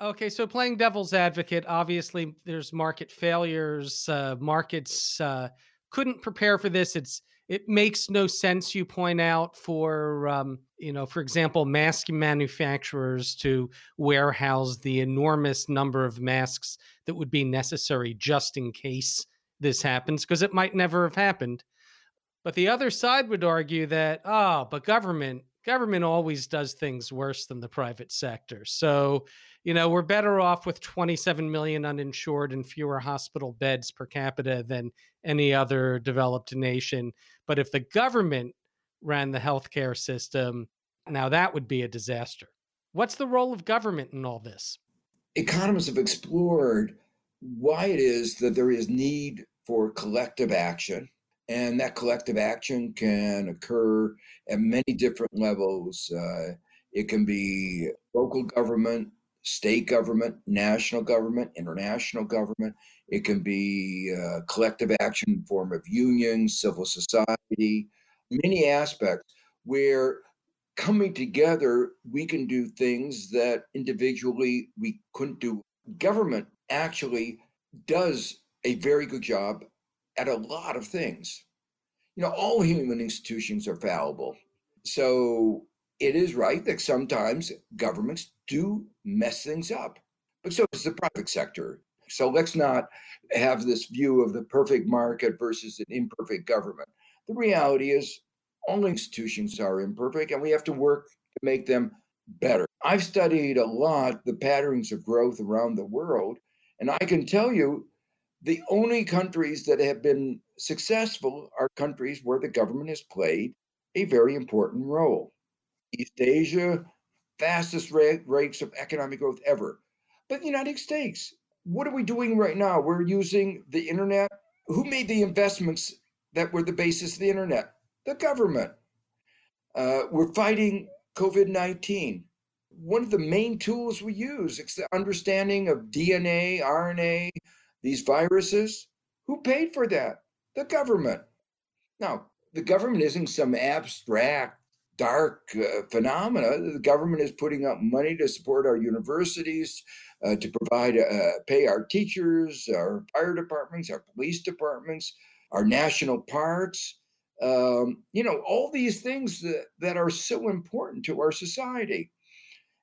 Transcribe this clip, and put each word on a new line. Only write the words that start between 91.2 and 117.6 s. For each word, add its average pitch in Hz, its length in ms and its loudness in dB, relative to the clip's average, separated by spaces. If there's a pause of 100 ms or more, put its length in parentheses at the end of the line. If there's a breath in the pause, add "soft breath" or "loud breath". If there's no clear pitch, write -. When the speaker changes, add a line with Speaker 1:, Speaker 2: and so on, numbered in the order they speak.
Speaker 2:
sector. - 520 -6 (280)
So 127 200 2
let's 165 260 2
not 135 340 2 (420 loud breath)
have 120 340 2
this 117 200 0
view 131 360 4
of 110 120 2
the 113 100 -6
perfect 131 440 2
market 120 520 0
versus 113 400 -6
an 107 100 -10
imperfect 110 580 -6
government. - 420 -2 (380 soft breath)
The 220 60 -6
reality 147 580 2
is 143 300 0 (460)
all 202 180 2
institutions 110 760 -4
are 95 220 0
imperfect, 127 500 -4
and 139 100 -2
we 151 100 0
have 151 140 2
to 156 80 -2
work 143 340 2
to - 360 -20
make 135 220 0
them 120 260 2 (360)
better. 107 380 2 (180)
I've 185 200 2
studied 156 540 2
a 120 80 4
lot 131 600 0
the 123 80 -2
patterns 139 580 0
of 104 120 -6
growth 117 360 2
around 110 360 0
the 98 100 -4
world, 117 540 -2 (400)
and 123 100 -2
I 147 80 0
can 175 280 2
tell 220 280 2
you 147 340 2 (540)
the 165 280 0
only 226 360 2
countries 165 600 0
that 143 140 4
have 143 240 0
been 135 360 2 (200)
successful 160 880 -2 (100)
are 135 160 0
countries 139 480 -6
where 127 160 0
the 135 80 -4
government 120 420 -2
has 156 120 -8
played - 520 -2 (420)
a 196 100 0
very 127 300 6
important 123 500 0
role. 139 460 2 (640)
East - 220 -6
Asia, 160 640 2 (540)
fastest 170 520 -2